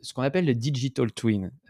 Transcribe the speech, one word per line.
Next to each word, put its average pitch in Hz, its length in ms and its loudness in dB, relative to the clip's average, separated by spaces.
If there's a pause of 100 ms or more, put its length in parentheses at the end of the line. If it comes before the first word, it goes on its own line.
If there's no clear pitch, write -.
ce - 120 -14
qu'on 127 80 -4
appelle 160 240 2
le 135 80 4
digital 127 580 -2
twin, 104 400 0 (180)